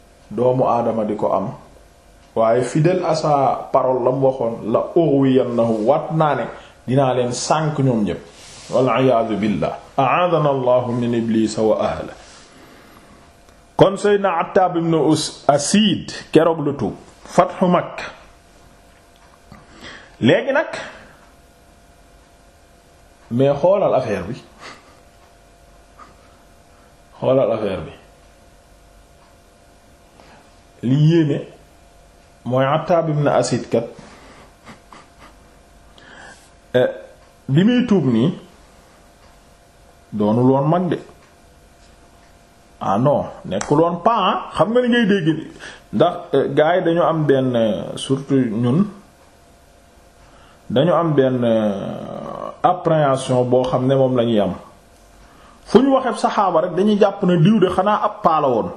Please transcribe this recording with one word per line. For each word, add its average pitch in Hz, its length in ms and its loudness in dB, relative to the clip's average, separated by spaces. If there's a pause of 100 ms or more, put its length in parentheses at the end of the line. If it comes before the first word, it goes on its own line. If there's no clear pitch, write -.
(320)
doomu 123 340 0
aadama 113 400 -2
di 107 100 -4
ko - 180 -2
am. 95 140 -2 (880)
Waaye 113 280 2
fidèle 170 420 0
à 160 100 -2
sa 139 560 0
parole 131 320 0
la 127 80 2
mu 135 140 0
waxoon, 117 460 -2
"La 123 240 0
ughwiyannahu", 123 920 2
wat 151 300 0
naa 151 200 0
ne 120 80 -4 (440)
dinaa 127 260 0
leen 120 180 -2
sànk 156 460 -2
ñoom 127 260 0
ñépp. 85 180 -4 (520)
Wal 127 160 2 (160)
iyaadu 113 320 2
billah. 95 400 -2 (200)
A'aadana 151 520 2
Allahu 123 440 0
min 120 200 -2
Iblisa 113 480 0
wa 107 180 2
ahla. - 340 -6 (1600)
Kon 190 200 4
Seydina 196 420 0
Attab 180 380 0
ibn 165 180 0
Us-, 151 520 -2
Asid 156 640 0 (200)
keroog 160 320 4
lu 143 140 -2
tuub. - 180 -6 (300)
Fathu - 420 0
Makka. - 360 -2 (2250)
Léegi 247 320 2
nag, 311 140 0 (2750)
mais 135 280 2
xoolal 175 360 2
affaire 98 280 -2
bi. 107 180 -12 (2750)
Xoolal 127 320 2
affaire 98 300 -4
bi. 76 100 -14 (3000)
Li 127 120 0 (160)
yéeme 151 300 0 (1040)
mooy 131 200 0
Attab 160 440 0
ibn 147 180 -2
Asid 123 420 0
kat, 117 160 -2 (3000)
eh, 123 140 2 (600)
bi 151 140 4
muy 247 240 2
tuub 175 180 2
nii, 123 260 0 (1800)
doonul 113 380 2
woon 143 180 2
mag 175 200 0
de. 117 100 -2 (1800)
Ah 104 200 -2
non, 123 260 0 (200)
nekkul 143 360 -2
woon 175 220 -2
pa, 233 100 2
ah. 214 240 0 (160)
Xam 208 200 0
nga 247 80 4
ni 247 80 -2
ngay 240 200 2
dégg, 190 180 0 (640)
ndax, 156 200 2 (200)
eh, 139 200 2
gars 151 240 2
yi 180 80 0
dañu 170 160 0
am 156 240 0
benn, 131 300 0
eh, 104 280 -2 (140)
surtout 135 540 -2
ñun, 123 340 0 (1800)
dañu 151 240 2
am 160 220 0
benn, 127 280 2
eh, 110 280 2 (920)
appréhension 143 880 0
boo 127 140 2
xam 127 240 -2
ne 135 80 2
moom 131 200 2
la 117 80 2
ñuy 113 160 0
am. 92 140 0 (1120)
Fu 214 160 4
ñu 269 140 4
waxee 254 240 0
saxaaba 190 420 0
rek 175 140 -4
dañuy 202 240 2
jàpp 196 240 2
ne 180 180 2
diw 208 180 4
de 180 100 4
xanaa 202 340 0
ab - 180 -4
paa 160 200 2
la 143 80 2
woon. 101 280 0